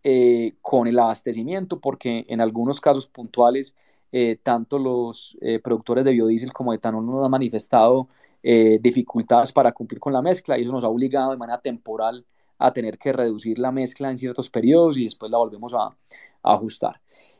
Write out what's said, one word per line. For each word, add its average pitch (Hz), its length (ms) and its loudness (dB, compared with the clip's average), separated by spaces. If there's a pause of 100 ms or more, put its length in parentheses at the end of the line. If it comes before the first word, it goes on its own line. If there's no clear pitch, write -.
eh, 123 580 4
con 123 260 0
el 117 120 0
abastecimiento, 123 800 -2
porque 123 480 -6
en 117 140 -2
algunos 117 400 -2
casos 135 260 2
puntuales, 123 680 0 (360)
eh, 120 300 0
tanto 120 380 -2
los, 123 640 -4
eh, 110 180 -2
productores 120 440 -2
de 135 100 4
biodiesel 117 380 0
como 123 200 -6
de 110 60 -4
etanol 110 280 -4
nos 131 180 -2
han 131 80 2
manifestado, 123 760 2 (360)
eh, 110 380 6
dificultades 120 680 2
para 123 200 4
cumplir - 280 -12
con 139 140 -6
la 127 80 0
mezcla, 165 360 -2
y 120 60 -2
eso 120 80 -6
nos 127 120 -6
ha 117 60 -2
obligado 131 420 -2
de 131 60 -8
manera 120 220 -8
temporal 117 680 -8 (320)
a 127 160 2
tener 113 240 -6
que 139 160 -4
reducir 113 440 -4
la 127 140 -4
mezcla 131 400 -6
en 127 60 -8
ciertos 127 320 -8
periodos 147 480 4
y 123 80 -2
después 110 260 -10
la 117 60 2
volvemos 113 360 -4
a, 110 120 -2
a - 680 -4
ajustar. 107 460 -4 (400)